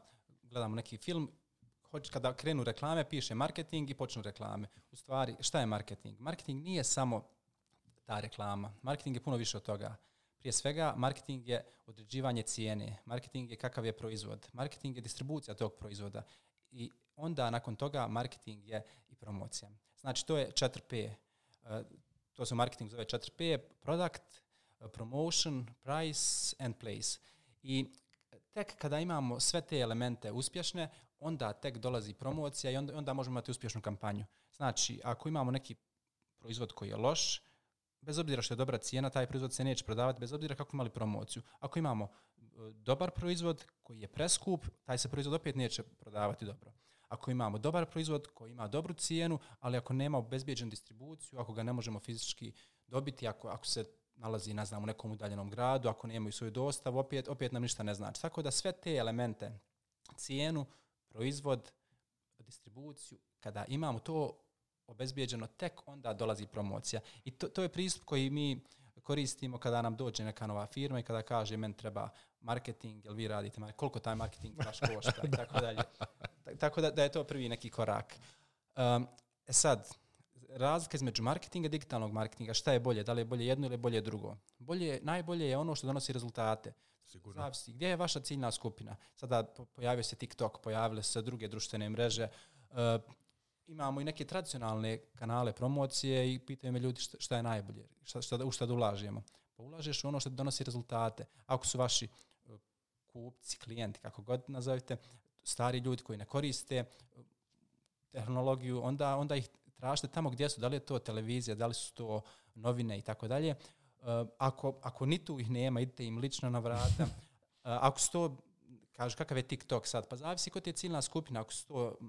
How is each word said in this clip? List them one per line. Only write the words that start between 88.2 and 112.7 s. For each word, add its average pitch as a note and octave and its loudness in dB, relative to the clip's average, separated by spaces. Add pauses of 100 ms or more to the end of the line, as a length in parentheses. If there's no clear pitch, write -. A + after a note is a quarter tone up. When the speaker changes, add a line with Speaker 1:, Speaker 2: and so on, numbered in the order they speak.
Speaker 1:
skupina. G#2+ -4 (200)
Sada B2 6
po-, - -10
pojavio A#2+ 2
se - -2
TikTok, - -2
pojavile A2 2
su - 0
se A2+ 2
druge A2 -4
društvene G#2+ -2
mreže. A2+ 2 (440)
E, A#2 4 (680)
imamo C#3 -2
i - -2
neke D#3 -4
tradicionalne A2 0 (180)
kanale A#2+ 2
promocije C3+ 4
i B2+ -2
pitaju B2+ -4
me B2 2
ljudi B2+ 2
šta, - -6
šta - 0
je A#2 2
najbolje, G#2+ -2 (160)
šta, - -8
šta - 0
da, C3 0
u B2+ 4
šta - 2
da A#2+ 4
ulažemo. G#2 4 (320)
Pa A#2 -18
ulažeš D3 -2
u C#3 -2
ono C#3+ 2
što C3+ 0
donosi C3 0
rezultate. A#2 0 (200)
Ako C3 2
su - 2
vaši, B2 4
e, - -10 (960)
kupci, - -10
klijenti, A2+ -6
kako A2 -10
god B2 0
nazovite, B2+ -2 (460)
stari B2+ 2
ljudi B2+ 0
koji A2 -6
ne G#2 -8
koriste, C#3 0
e, B2 2 (1300)
tehnologiju, B2+ 2
onda, C#3 2
onda C#3+ 2
ih B2+ 0 (260)
tražite C3+ 0
tamo D#3+ 0
gdje C#3 2
su, A2+ -4
da B2 4
li C#3 2
je C3+ -4
to C3 0
televizija, A2+ -2
da A#2 2
li A#2 0
su - -6
to A2 -2 (340)
novine A#2 2